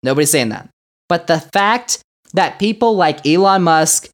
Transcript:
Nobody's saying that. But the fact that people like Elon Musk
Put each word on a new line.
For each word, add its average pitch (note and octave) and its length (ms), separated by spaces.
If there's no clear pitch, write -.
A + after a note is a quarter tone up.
Nobody's C#3 280
saying B2+ 180
that. - 200
But E3+ 180
the E3 120
fact G#3+ 600
that F3+ 260
people A3 360
like D#3 300
Elon F#3+ 380
Musk D#3+ 500